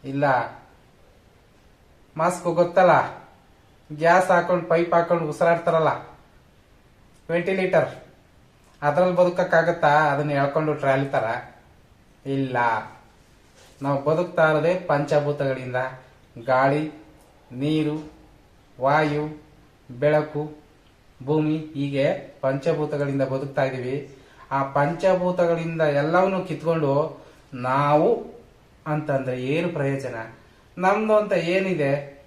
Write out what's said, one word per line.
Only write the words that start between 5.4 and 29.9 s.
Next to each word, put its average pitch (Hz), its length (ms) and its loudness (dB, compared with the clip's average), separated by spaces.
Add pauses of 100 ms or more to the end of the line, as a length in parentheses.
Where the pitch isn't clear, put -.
ವೆಂಟಿಲೇಟರ್, 175 600 0 (920)
ಅದ್ರಲ್ಲಿ 175 340 2
ಬದುಕಕ್ಕಾಗತ್ತಾ? 170 720 2
ಅದನ್ನ 147 440 2
ಎಳ್ಕೊಂಡು 143 420 0
ಟ್ರಾಲಿ 139 360 0
ತರ? 117 260 -2 (920)
ಇಲ್ಲ. 135 320 -2 (1200)
ನಾವು 139 220 -2
ಬದುಕ್ತಾ 160 460 2
ಇರೋದೇ 156 260 2
ಪಂಚಭೂತಗಳಿಂದ, 143 1000 -2 (720)
ಗಾಳಿ, 139 460 2 (600)
ನೀರು, 151 600 -2 (680)
ವಾಯು, 151 600 0 (500)
ಬೆಳಕು, 147 720 -2 (580)
ಭೂಮಿ, 156 340 0
ಹೀಗೆ 143 840 -4
ಪಂಚಭೂತಗಳಿಂದ 143 800 -2
ಬದುಕ್ತಾ 135 420 -4
ಇದೀವಿ. 127 540 -6 (340)
ಆ 139 120 -2
ಪಂಚಭೂತಗಳಿಂದ 165 1160 0
ಎಲ್ಲವನ್ನೂ 165 640 2
ಕಿತ್ಕೊಂಡು 151 800 -2 (280)
ನಾವು 143 800 2 (560)
ಅಂತಂದ್ರೆ 135 540 -4
ಏನು 160 280 -2
ಪ್ರಯೋಜನ? 135 460 -4 (640)